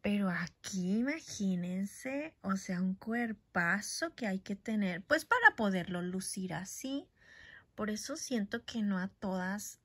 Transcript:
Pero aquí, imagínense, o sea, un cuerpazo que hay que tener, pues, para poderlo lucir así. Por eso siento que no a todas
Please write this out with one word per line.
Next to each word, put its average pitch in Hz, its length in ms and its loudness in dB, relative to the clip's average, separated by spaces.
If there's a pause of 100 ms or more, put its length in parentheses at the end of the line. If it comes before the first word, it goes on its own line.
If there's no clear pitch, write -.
Pero 202 300 2
aquí, 180 680 -2
imagínense, 214 1400 -2
o 196 140 0
sea, 185 240 -4
un 190 140 2
cuerpazo 220 1200 -2
que 233 120 -4
hay 190 120 0
que 196 180 -6
tener, 196 460 0
pues, 311 220 2
para 466 320 6
poderlo 185 460 2
lucir 185 520 -4
así. 262 540 -6 (680)
Por 214 160 -2
eso 214 260 -4
siento 240 480 -2
que 226 180 -2
no 202 160 4
a 185 100 0
todas 190 760 -4